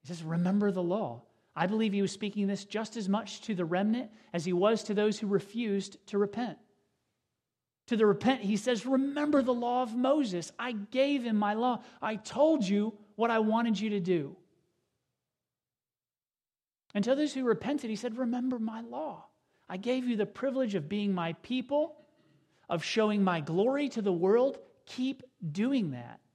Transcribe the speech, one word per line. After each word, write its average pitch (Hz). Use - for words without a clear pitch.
He -
says, 165
"Remember 185
the 180
law." 170
I 156
believe 220
he 202
was 190
speaking 208
this 196
just 214
as 196
much -
to 226
the 175
remnant 208
as 170
he 180
was 214
to 208
those 208
who 214
refused 202
to 202
repent. 214
To 233
the 220
repent, 214
he 208
says, 220
"Remember 277
the 247
law 240
of 233
Moses. 247
I 240
gave 254
him 226
my 208
law. 240
I -
told 294
you 208
what 233
I 226
wanted 220
you 214
to 208
do." 170
And 202
to 254
those 294
who 262
repented, 233
he 220
said, 233
"Remember 247
my 220
law. 247
I 185
gave 247
you 240
the 202
privilege 247
of 147
being 208
my 170
people, 277
of 165
showing 214
my 175
glory 233
to 226
the 190
world. 220
Keep 262
doing 214
that." 120